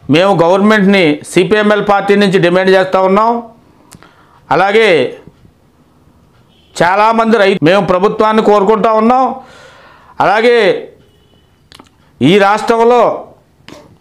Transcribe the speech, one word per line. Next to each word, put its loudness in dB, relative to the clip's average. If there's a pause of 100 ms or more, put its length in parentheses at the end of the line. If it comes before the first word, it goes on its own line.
(160)
మేము 2 (120)
గవర్నమెంట్ని 2 (300)
సీపీఎంఎల్ 0
పార్టీ 0
నుంచి 0
డిమాండ్ 0
చేస్తూ -2
ఉన్నాం. 0 (1200)
అలాగే 0 (1900)
చాలామంది 0
రైతు, 0 (100)
మేము 2 (100)
ప్రభుత్వాన్ని 0
కోరుకుంటా 0 (100)
ఉన్నాం. 0 (1000)
అలాగే 0 (1600)
ఈ 2 (100)
రాష్ట్రంలో 0 (1000)